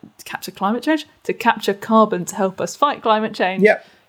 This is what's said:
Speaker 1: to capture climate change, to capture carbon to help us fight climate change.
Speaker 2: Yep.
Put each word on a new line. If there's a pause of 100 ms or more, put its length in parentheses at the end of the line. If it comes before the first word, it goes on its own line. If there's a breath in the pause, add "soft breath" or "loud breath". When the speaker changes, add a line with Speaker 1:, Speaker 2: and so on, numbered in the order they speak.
(180)
Speaker 1:
to
capture
climate
change, (180 soft breath)
to
capture
carbon
to
help
us
fight
climate
change.
Speaker 2:
Yep. (240 loud breath)